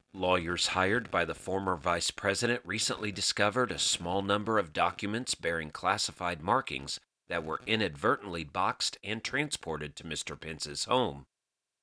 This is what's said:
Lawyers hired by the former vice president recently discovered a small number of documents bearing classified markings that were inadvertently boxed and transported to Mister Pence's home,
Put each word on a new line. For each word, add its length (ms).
Lawyers 560
hired 440
by 120
the 80
former 440
vice 340
president 540
recently 480
discovered 580
a 80
small 420
number 380
of 140
documents 640
bearing 340
classified 720
markings 560
that 160
were 240
inadvertently 760
boxed 600
and 180
transported 720
to 100
Mister 300
Pence's 520
home, 380